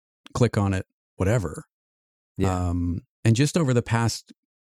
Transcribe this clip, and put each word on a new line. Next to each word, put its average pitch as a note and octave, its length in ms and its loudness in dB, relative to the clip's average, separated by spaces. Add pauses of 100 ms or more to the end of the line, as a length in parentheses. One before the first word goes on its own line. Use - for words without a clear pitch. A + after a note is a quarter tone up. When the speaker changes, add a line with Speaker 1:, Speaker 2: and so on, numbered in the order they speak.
(320)
Speaker 1:
click - 240 0
on G2 160 0
it, F#2 140 -4 (300)
whatever. G#2 480 -2 (760)
Speaker 2:
Yeah. F2+ 320 0
Speaker 1:
Um, F2 300 -2 (220)
and A#2 140 4
just D3 220 0
over C3 160 0
the A#2+ 80 2
past - 500 -2 (280)